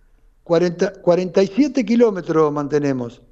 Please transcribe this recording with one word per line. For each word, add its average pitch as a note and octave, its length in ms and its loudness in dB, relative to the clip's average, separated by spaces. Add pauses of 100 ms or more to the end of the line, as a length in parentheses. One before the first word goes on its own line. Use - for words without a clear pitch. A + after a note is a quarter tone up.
(440)
Cuarenta, F3 480 0
cuarenta F3+ 500 0
y G3+ 40 2
siete B3+ 400 -2
kilómetros F3 680 2
mantenemos C#3+ 800 -4